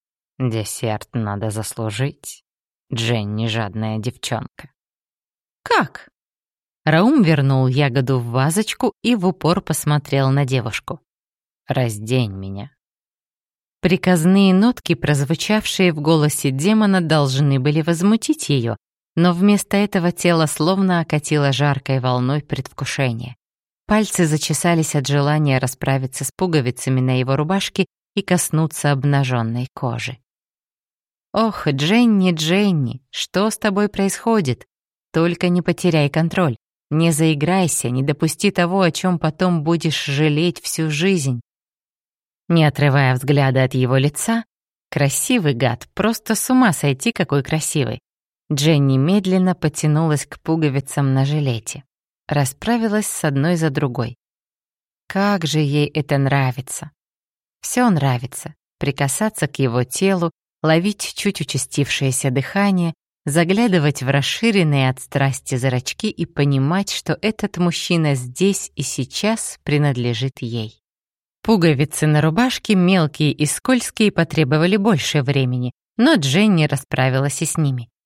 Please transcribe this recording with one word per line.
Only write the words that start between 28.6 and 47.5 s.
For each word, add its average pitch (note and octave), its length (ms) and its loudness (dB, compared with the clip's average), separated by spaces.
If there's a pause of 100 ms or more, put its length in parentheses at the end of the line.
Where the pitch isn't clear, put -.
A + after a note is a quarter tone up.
обнажённой B2+ 840 0
кожи. A#2 440 -6 (1120)
"Ох, G#3+ 340 -2
Дженни, F#3 680 2
Дженни, D#3+ 760 0
что - 400 -2
с G#3+ 60 -8
тобой G#3 320 0
происходит? G3 800 -2 (460)
Только E3+ 360 0
не F3 140 2
потеряй E3 480 2
контроль, D#3 460 0 (340)
не E3 200 2
заиграйся, D#3+ 800 0
не B2+ 140 -2
допусти D#3 480 0
того, F#3 320 0
о F3 80 4
чём F3+ 280 -2
потом E3 460 0
будешь D#3+ 400 -2
жалеть D3+ 560 0
всю D#3+ 300 -4
жизнь". D3 500 0 (1080)
Не E3 180 4
отрывая C#3 480 2
взгляда C3+ 500 2
от C3 80 -2
его B2+ 240 2
лица, D3 480 0 (460)
"Красивый D3 640 0
гад, A#2 400 -4
просто A3 400 -2
с - 160 -4
ума B3+ 240 4
сойти, C#3+ 380 -2
какой C#3+ 300 0
красивый!" D3 580 -4 (520)